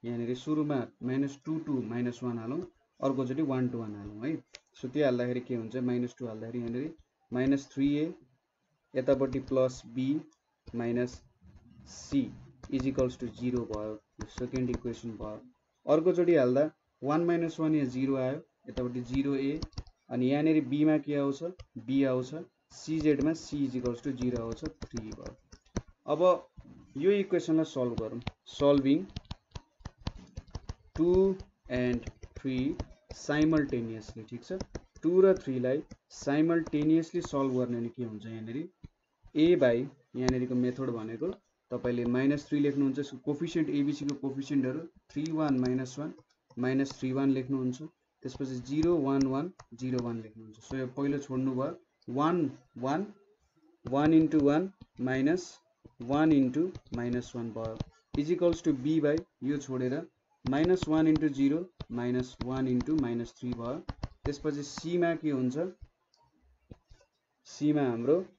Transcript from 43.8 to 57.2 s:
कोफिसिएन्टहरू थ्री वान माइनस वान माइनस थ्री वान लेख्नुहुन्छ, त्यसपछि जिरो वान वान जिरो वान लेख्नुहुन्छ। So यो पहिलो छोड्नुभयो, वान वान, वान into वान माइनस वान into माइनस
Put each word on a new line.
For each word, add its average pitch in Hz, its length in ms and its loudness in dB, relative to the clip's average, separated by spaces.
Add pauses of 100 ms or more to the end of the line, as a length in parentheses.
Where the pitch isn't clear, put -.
कोफिसिएन्टहरू 135 600 -2 (300)
थ्री 147 220 -4
वान 151 280 2
माइनस 127 380 -2
वान 156 140 -8 (460)
माइनस 131 400 0
थ्री 131 140 -2
वान 135 180 2
लेख्नुहुन्छ, 127 520 -2 (400)
त्यसपछि 131 320 -6 (140)
जिरो 156 280 2
वान 135 300 4
वान 139 260 -2 (220)
जिरो 127 300 -2
वान 117 180 -4
लेख्नुहुन्छ। 110 420 -18
So - 120 -10
यो 131 100 -4 (100)
पहिलो 143 220 0
छोड्नुभयो, 131 600 -2 (300)
वान 151 420 2 (280)
वान, 143 280 -2 (800)
वान 143 360 4
into 156 220 4
वान 156 280 4 (300)
माइनस 131 440 0 (640)
वान 156 220 4
into 135 300 4 (340)
माइनस 120 400 -4